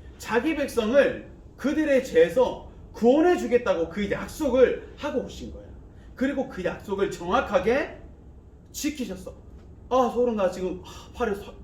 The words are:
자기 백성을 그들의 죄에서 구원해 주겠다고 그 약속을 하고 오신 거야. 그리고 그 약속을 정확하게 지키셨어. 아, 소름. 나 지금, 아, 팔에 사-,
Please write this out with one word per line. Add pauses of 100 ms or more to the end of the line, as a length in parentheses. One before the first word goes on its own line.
(180)
자기
백성을 (260)
그들의
죄에서 (220)
구원해
주겠다고
그
약속을
하고
오신
거야. (500)
그리고
그
약속을
정확하게 (680)
지키셨어. (440)
아,
소름.
나
지금,
아,
팔에
사-, (100)